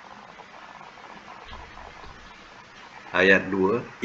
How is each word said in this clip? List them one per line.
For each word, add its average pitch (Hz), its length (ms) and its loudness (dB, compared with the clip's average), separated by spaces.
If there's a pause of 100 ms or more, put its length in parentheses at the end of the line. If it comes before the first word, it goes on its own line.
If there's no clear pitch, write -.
(3000)
Ayat 92 400 6
dua, 98 320 2 (240)